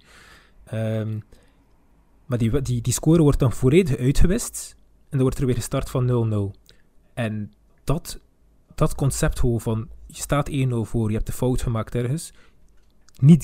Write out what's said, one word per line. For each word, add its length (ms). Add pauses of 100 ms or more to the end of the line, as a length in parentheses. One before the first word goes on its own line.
(640)
Ehm, 560 (1080)
maar 120
die, 240
die, 200
die 120
score 280
wordt 180
dan 140
volledig 440
uitgewist. 800 (280)
En 80
dan 100
wordt 180
er 60
weer 100
gestart 340
van 160
nul 200
nul. 300 (580)
En 400 (300)
dat, 360 (560)
dat 200
concept 440
gewoon 220
van, 260 (200)
je 140
staat 280
één 180
nul 180
voor, 240
je 60
hebt 120
de 60
fout 280
gemaakt 340
ergens. 380 (840)
Niet 240